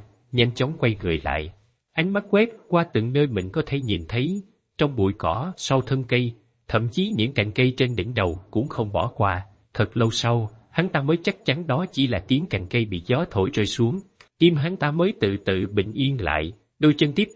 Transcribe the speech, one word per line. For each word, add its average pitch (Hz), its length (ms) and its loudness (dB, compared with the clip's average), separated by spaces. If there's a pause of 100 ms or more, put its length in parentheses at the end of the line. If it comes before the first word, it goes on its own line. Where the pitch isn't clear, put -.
(320)
nhanh 120 220 2
chóng 127 240 -2
quay 113 240 0
người 82 220 0
lại. 78 280 -4 (400)
Ánh 175 200 -2
mắt 202 180 -2
quét 214 180 4 (200)
qua 170 240 2
từng 113 200 0
nơi 147 140 4
mình 98 260 -2
có 160 140 -2
thể 139 140 -4
nhìn 101 280 -2
thấy, 165 340 -2 (360)
trong 143 180 0
bụi 98 220 2
cỏ, 110 380 -2
sau 135 240 0
thân 135 240 -2
cây, 123 280 0 (360)
thậm 113 200 0
chí 185 280 -2
những 117 160 2
cành 104 200 0
cây 127 240 2
trên 123 200 0
đỉnh 110 180 -4
đầu 92 260 0 (100)
cũng 120 180 0
không 107 240 -4
bỏ 98 240 0
qua. 95 300 0 (280)
Thật - 220 0
lâu 117 140 4
sau, 117 400 0 (200)
hắn 175 180 0
ta 165 140 -2
mới 151 200 2
chắc 196 220 -4
chắn 156 220 -2
đó 147 260 0
chỉ 139 140 2
là 117 120 0 (100)
tiếng 143 180 2
cành 95 200 -4
cây 120 180 0
bị 95 220 -6
gió 135 240 0
thổi 95 220 0
rơi 107 140 0
xuống. 123 340 0 (400)
Tim 170 160 8
hắn 165 200 -2
ta 151 140 0
mới 175 300 2
từ 101 240 2
từ 95 280 0
bình 104 200 0
yên 135 300 -2
lại, 78 300 -2 (260)
đôi 147 200 6
chân 147 140 2
tiếp 202 240 0